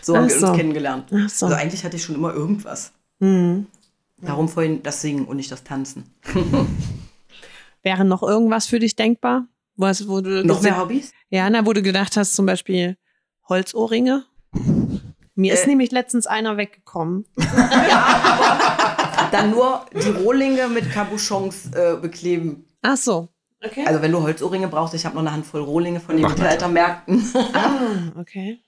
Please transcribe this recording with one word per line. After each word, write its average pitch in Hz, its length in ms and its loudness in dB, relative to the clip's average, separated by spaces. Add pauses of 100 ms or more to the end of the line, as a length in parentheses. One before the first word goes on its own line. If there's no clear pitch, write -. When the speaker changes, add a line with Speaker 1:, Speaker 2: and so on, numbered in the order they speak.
Speaker 1:
So 165 140 2
haben 247 80 6
Speaker 2:
Ach 254 40 4
Speaker 1:
wir 220 100 2
Speaker 2:
so. 196 100 4
Speaker 1:
uns 180 80 4
kennengelernt. 147 580 -2
Speaker 2:
Ach 208 160 2
so. - 160 -2
Speaker 1:
Also 175 100 2
eigentlich 165 280 -4
hatte 170 120 -8
ich 160 80 -8
schon 160 100 -8
immer 160 200 -4
irgendwas. 190 580 -6 (280)
Speaker 2:
Hm. 190 460 2 (540)
Speaker 1:
Darum 156 280 -2
vorhin 160 340 -2
das 147 180 -8
Singen 143 240 -4
und 139 120 -8
nicht 135 140 -8
das 127 140 -14
Tanzen. - 480 -10 (120)
Speaker 2:
<laughs> - 440 0 (1120)
Wäre 190 220 2
noch 185 180 2
irgendwas 220 440 2
für 240 120 0
dich 226 180 0
denkbar? 240 500 0 (300)
Was, 196 320 0
wo 196 120 -2
du 190 100 -4 (140)
Speaker 1:
Noch 180 140 4
Speaker 2:
gesagt 180 40 0
Speaker 1:
mehr 196 160 4
Hobbys? 226 340 -4 (180)
Speaker 2:
Ja, 190 200 0
na, 220 160 4
wo 226 60 2
du 208 100 2
gedacht 190 340 0
hast, 208 180 0
zum 196 120 2
Beispiel 185 500 -2 (520)
Holzohrringe? 226 760 0 (1120)
Mir 190 160 2
ist 269 120 2
Speaker 1:
Äh. 285 60 4
Speaker 2:
nämlich 262 200 4
letztens 247 360 -2
einer 220 300 -2
weggekommen. 185 720 -6
<laughs> - 60 -14
Speaker 1:
Ja, 254 1600 4 (200)
aber - 140 2
dann 208 200 2
nur 254 420 2
die - 180 -2
Rohlinge 254 580 2
mit 233 240 -2
Cabochons, 196 840 -4
äh, 170 260 2
bekleben. 165 640 -4 (180)
Speaker 2:
Ach 254 140 2
so. 170 320 -2 (360)
Okay. 269 220 -8
Speaker 1:
Also 156 140 2
wenn 160 120 2
du 170 100 2
Holzohrringe 165 460 -2
brauchst, 160 260 -2
ich 160 100 -6
hab 160 100 -6
noch 160 80 -4
eine 156 100 -2
Handvoll 151 300 -6
Rohlinge 170 360 -2
von 160 180 -4
den 156 60 4
Speaker 3:
Mach 156 80 2
mal. 147 60 -2
Speaker 1:
Mittelaltermärkten. 175 1040 0
<laughs> - 120 -2
Speaker 2:
Ah, 214 680 -2
okay. 196 480 -10